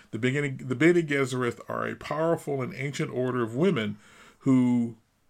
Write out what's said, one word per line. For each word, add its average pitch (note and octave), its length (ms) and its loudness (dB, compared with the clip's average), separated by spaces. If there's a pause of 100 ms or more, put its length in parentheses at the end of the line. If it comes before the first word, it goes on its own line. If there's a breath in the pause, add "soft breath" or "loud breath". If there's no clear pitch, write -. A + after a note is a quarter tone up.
(100)
the A2+ 80 -8
beginning, C3 460 -2
the B2+ 100 -4
Bene E3+ 280 6
Gesserit B2+ 640 -2
are A2+ 180 -4
a A2+ 80 -6
powerful D3+ 680 -2
and A#2 120 -8
ancient C3+ 380 -6
order B2 300 0
of A2+ 120 -2
women B2 440 0 (420 loud breath)
who, B2 560 4 (340)